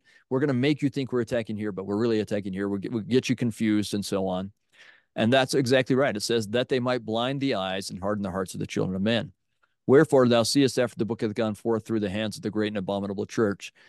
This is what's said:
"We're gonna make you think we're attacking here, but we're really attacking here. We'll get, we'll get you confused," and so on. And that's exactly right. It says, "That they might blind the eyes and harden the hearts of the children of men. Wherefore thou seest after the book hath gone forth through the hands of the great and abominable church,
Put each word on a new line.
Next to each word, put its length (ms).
"We're 120
gonna 120
make 300
you 60
think 220
we're 100
attacking 360
here, 140
but 160
we're 100
really 220
attacking 340
here. 160
We'll 120
get, 100
we'll 100
get 280
you 60
confused," 600
and 100
so 220
on. 240
And 180
that's 220
exactly 400
right. 200
It 60
says, 280
"That 200
they 100
might 240
blind 380
the 140
eyes 340
and 100
harden 220
the 80
hearts 240
of 60
the 80
children 280
of 60
men. 300
Wherefore 400
thou 140
seest 380
after 180
the 80
book 160
hath 140
gone 180
forth 320
through 140
the 100
hands 280
of 40
the 80
great 200
and 80
abominable 500
church, 440